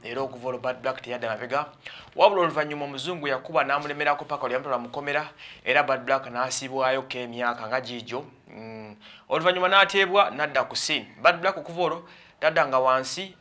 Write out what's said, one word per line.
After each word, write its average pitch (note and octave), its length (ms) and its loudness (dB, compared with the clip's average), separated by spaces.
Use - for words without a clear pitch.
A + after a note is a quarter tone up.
era A#2+ 180 -6
okuva B2+ 280 -6
olwo B2 120 -6
Bad B2+ 200 -4
Black B2+ 220 -4
teyadda A#2+ 260 -6
mabega. B2 380 -4
Wabula F#3+ 260 6
oluvannyuma D3 420 -2
omuzungu C#3+ 440 -6
yakuba C#3 360 0
n'amulemerako D3 600 0
paka C3+ 220 -4
lwe A#2+ 60 -2
yamutwala C3 260 -2
mu A#2+ 100 -6
kkomera, C#3+ 400 -4
era C#3 180 4
Bad B2+ 220 0
Black C3 220 0
n'asibwayo C3 760 -2
ko C3 160 -8
emyaka A#2+ 500 -4
nga B2+ 120 -2
giigyo. A#2 460 -8
Mm, A2 480 -16
oluvannyuma F3+ 400 2
n'ateebwa, G3 640 6
n'adda C3+ 340 0
ku - 120 -8
scene. C3+ 300 -2
Bad E3+ 180 6
Black F#3+ 160 0
okuva F3 260 -6
olwo E3 260 -2
tadda D#3+ 260 4
nga C3 120 2
wansi, C3 640 0